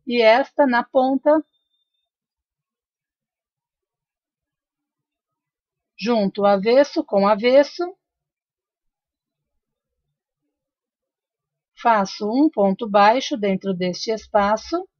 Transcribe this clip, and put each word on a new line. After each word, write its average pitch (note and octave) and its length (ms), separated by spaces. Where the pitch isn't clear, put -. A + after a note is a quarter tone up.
e A#3+ 160
esta B3 460
na A#3+ 160
ponta. C#4 580
Junto G3+ 460
avesso A3+ 580
com G3 240
avesso. C4 720
Faço G#3+ 480
um C#4 220
ponto G3 360
baixo G#3 480
dentro G3 380
deste F3+ 380
espaço. A3 760